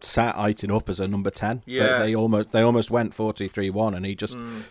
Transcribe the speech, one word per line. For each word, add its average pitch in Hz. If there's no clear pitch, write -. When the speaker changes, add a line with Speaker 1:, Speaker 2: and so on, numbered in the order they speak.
Speaker 1:
sat -
Eiting 104
up 110
as 95
a 95
number 98
ten. 113
They, 127
Speaker 2:
Yeah. 127
Speaker 1:
they 110
almost, 110
they 113
almost 117
went 117
four 110
two 98
three 98
one, 104
and 92
he 98
just 107
Speaker 2:
Mm. 117